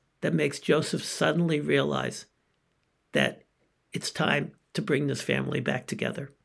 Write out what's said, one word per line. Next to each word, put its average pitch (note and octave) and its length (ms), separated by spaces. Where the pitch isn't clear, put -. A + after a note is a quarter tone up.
that D#3+ 120
makes D3 260
Joseph - 440
suddenly D#3 560
realize - 640
that - 300
it's - 180
time D3 400
to - 80
bring C#3+ 260
this B2+ 140
family C3+ 380
back - 260
together? - 460